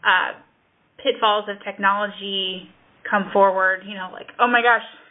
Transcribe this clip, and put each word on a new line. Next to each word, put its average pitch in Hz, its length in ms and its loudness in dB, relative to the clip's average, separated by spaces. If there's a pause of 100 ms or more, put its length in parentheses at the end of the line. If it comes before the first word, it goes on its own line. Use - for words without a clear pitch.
uh, 78 400 0 (640)
pitfalls 214 400 0
of 202 160 -10
technology 196 1120 -4 (320)
come 196 320 -2
forward, 190 480 2
you 202 80 -14
know, 190 160 -10
like, - 320 -18
"Oh 240 80 4
my 240 160 2
gosh 233 240 2 (220)